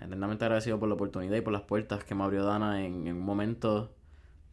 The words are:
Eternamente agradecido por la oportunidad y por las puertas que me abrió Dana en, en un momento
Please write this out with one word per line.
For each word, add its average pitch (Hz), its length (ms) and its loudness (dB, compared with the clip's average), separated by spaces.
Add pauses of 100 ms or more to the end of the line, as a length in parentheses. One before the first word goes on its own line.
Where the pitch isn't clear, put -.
Eternamente 98 420 -2
agradecido 110 340 2
por 110 100 2
la 104 60 2
oportunidad 95 400 0
y 113 60 2
por 107 120 0
las 101 100 -2
puertas 104 400 -2
que - 100 -6
me 98 100 0
abrió 98 220 2
Dana 104 400 2
en, 90 220 -4
en 87 80 -2
un 90 100 -4
momento 107 720 0 (580)